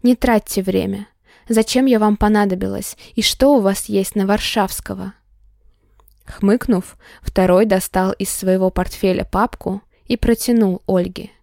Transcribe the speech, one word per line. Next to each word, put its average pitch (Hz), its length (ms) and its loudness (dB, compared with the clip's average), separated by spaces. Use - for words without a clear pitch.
Не 247 120 4
тратьте 214 480 0
время. 190 460 -4
Зачем 233 380 2
я 240 120 4
вам 214 180 2
понадобилась 196 800 -2
и 220 80 -2
что 285 320 2
у 240 60 4
вас 196 260 -2
есть 196 280 -2
на 196 120 0
Варшавского?» 196 880 -4
Хмыкнув, 202 720 0
второй 185 420 2
достал 190 480 0
из - 180 -6
своего 185 400 0
портфеля 185 540 -2
папку 196 580 -4
и 240 100 -2
протянул 226 720 0
Ольге. 185 440 -4